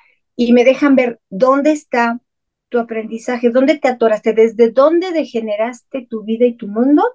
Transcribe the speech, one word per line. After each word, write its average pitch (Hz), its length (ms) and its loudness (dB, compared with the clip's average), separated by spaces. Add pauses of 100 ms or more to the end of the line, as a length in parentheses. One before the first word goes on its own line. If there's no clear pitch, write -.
(360)
y 240 180 0
me 240 120 6
dejan 262 300 4
ver 247 240 0 (100)
dónde 269 420 0
está 240 480 -4 (500)
tu 240 100 -2
aprendizaje, 233 680 -6
dónde 269 300 2
te - 80 -2
atoraste, 226 460 0
desde 226 380 2
dónde 330 400 0
degeneraste 233 1000 -6
tu 220 140 -10
vida 226 220 -2
y 240 100 -2
tu 220 120 -14
mundo, 262 360 2 (120)